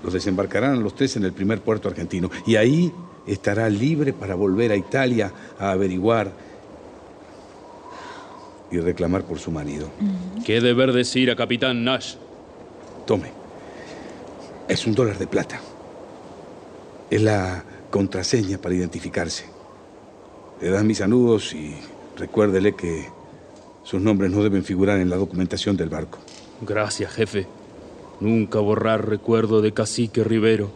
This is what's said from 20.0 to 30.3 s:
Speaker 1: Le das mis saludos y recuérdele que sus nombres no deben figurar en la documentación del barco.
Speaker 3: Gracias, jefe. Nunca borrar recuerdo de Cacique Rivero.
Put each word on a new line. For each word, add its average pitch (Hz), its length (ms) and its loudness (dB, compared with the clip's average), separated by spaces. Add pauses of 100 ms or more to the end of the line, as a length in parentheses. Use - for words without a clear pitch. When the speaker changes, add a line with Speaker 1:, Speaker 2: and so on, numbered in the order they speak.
Speaker 1:
Le 87 80 -2
das 98 140 2
mis 107 140 4
saludos 113 560 4
y 76 220 -10 (420)
recuérdele 98 580 4
que 80 320 -4 (760)
sus 95 180 -4
nombres 98 300 4
no 104 120 2
deben 98 220 2
figurar 98 340 2
en 90 100 2
la 87 60 0
documentación 95 600 0
del 85 100 0
barco. - 320 -8 (400)
Speaker 3:
Gracias, 104 540 -4
jefe. 104 340 -2 (720)
Nunca 110 400 2
borrar 107 480 2
recuerdo 110 540 4
de 107 120 2
Cacique 110 520 0
Rivero. 110 500 2